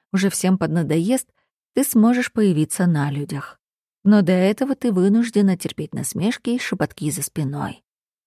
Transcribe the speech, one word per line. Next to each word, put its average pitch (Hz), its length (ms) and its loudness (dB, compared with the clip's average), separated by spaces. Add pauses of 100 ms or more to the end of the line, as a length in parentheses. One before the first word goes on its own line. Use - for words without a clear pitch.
(120)
уже 196 160 0
всем 185 300 0
поднадоест, 165 720 -2 (460)
ты 269 100 2
сможешь 240 480 2
появиться 180 540 0
на 147 240 0
людях. 143 480 -8 (480)
Но 208 160 6
до 165 80 2
этого 214 460 0
ты 240 160 -2
вынуждена 202 640 2
терпеть - 360 -8
насмешки - 580 -4
и 240 100 -2
шепотки - 500 -4
за 151 120 -6
спиной. 143 600 -6 (440)